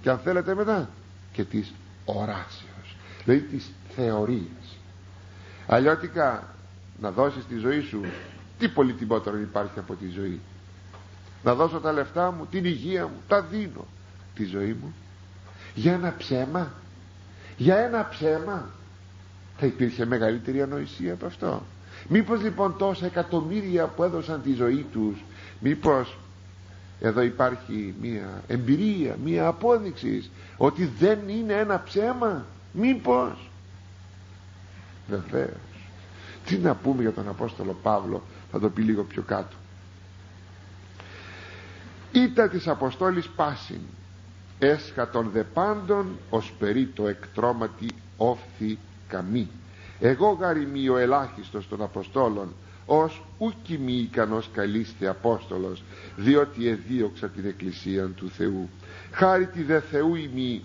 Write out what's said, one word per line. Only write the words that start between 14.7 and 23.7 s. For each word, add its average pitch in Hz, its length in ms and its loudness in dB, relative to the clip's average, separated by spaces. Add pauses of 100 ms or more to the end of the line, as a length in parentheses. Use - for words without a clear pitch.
μου, 147 120 -10 (800)
για 165 200 4
ένα 175 240 -2
ψέμα; 139 540 -2 (840)
Για 170 200 8
ένα 233 320 2
ψέμα; 156 600 0 (880)
Θα - 80 2
υπήρχε 120 400 2
μεγαλύτερη 117 560 2
ανοησία 143 520 -4
από 180 120 -6
αυτό; 175 380 -4 (440)
Μήπως, 214 340 4
λοιπόν, 196 360 0
τόσα 185 280 0
εκατομμύρια 175 800 0